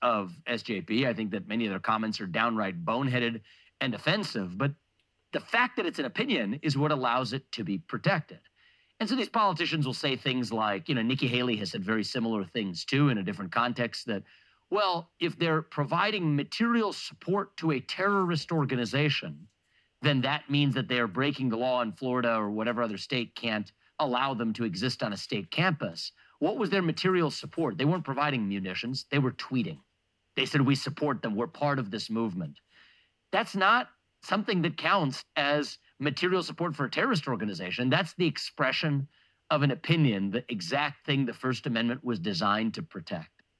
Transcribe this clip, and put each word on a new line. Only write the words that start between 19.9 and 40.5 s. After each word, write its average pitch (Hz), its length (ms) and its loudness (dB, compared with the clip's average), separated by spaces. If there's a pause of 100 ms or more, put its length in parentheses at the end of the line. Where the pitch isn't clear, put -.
then 139 200 4
that 143 280 0
means 143 240 4
that 131 140 0
they 123 100 2
are 117 80 4
breaking 131 420 0
the 113 80 0
law 123 260 2
in 110 100 -2
Florida 123 420 0
or 107 160 0
whatever 110 320 0
other 107 160 -2
state 123 380 -4
can't 107 340 -4 (300)
allow 135 320 0
them 113 200 -2
to 117 120 -2
exist 110 380 -2
on 110 100 -2
a 98 40 -8
state 101 340 -6
campus. - 600 -2 (260)
What 196 180 0
was 208 140 -2
their 196 120 2
material 170 480 2
support? 147 460 -4
They 131 80 0
weren't 165 200 4
providing 135 440 0
munitions. 98 640 -4
They 143 80 4
were 127 140 4
tweeting. 98 480 -4 (560)
They 135 100 0
said, 147 140 2
"We 135 160 6
support 139 440 -2
them. 107 140 -2
We're 117 140 -2
part 143 320 0
of 101 100 -4
this 104 180 -6
movement." 92 520 -4 (720)
That's - 240 0
not 220 320 4 (340)
something 196 400 0
that 160 140 0
counts 160 480 2 (100)
as 147 440 0 (200)
material 170 460 0
support 165 320 -4
for 139 80 0
a 117 60 -2
terrorist 202 360 2
organization. 104 640 -2
That's 165 240 2
the 175 120 2
expression 143 840 -2 (420)
of 147 120 4
an 139 100 4
opinion, 117 580 2
the 117 180 -2
exact 135 560 -2